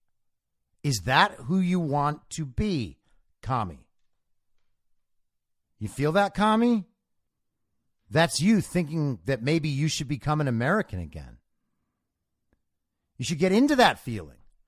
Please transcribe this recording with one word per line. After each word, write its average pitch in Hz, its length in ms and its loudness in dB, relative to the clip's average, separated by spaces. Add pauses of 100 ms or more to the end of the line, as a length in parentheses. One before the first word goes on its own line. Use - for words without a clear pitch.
(840)
Is 120 220 -2
that 156 280 4
who 160 280 -2
you 180 180 2
want 147 520 -2
to 160 140 -8
be, 135 540 -4 (420)
commie? 107 460 -6 (1900)
You 104 100 -10
feel 147 240 -2
that, 196 220 0
commie? 220 520 2 (1200)
That's 156 300 2
you 202 200 4
thinking 147 680 -4
that 127 160 -2
maybe 156 260 0
you 143 180 -2
should 143 220 -4
become 147 320 -2
an 143 80 0
American 123 500 -2
again. 69 400 -12 (1800)
You 127 80 -8
should 160 140 -4
get 185 140 2
into 277 240 4
that 196 240 4
feeling. 90 380 -10 (300)